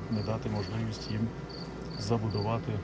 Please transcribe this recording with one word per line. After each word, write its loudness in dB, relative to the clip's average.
не 2
дати 0
можливість 0
їм 2
забудувати 2